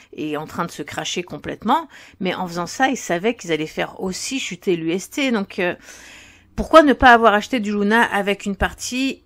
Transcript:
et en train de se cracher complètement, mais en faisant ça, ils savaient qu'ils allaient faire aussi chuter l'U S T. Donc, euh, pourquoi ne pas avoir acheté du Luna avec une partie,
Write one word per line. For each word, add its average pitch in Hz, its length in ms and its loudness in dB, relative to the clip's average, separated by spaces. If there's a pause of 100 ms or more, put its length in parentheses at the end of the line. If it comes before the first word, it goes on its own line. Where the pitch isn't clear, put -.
(120)
et 151 240 -6
en 156 100 -8
train 175 180 -6
de 175 60 -6
se - 120 -10
cracher 160 400 -6
complètement, 202 640 -2 (320)
mais 185 140 -2
en 185 120 -6
faisant 170 200 -6
ça, - 220 0
ils - 80 -2
savaient 175 380 -2
qu'ils 170 180 -8
allaient 156 140 0
faire - 340 -6
aussi 190 380 -6
chuter 185 380 -2
l'U 160 160 -2
S 190 180 -4
T. 269 200 -2
Donc, 208 280 -2
euh, 180 160 0 (840)
pourquoi 311 260 8
ne 277 120 4
pas 254 180 8
avoir 226 220 6
acheté 214 260 -2
du 208 120 -2
Luna 208 300 2
avec 196 440 -2
une 196 100 -4
partie, 247 680 -4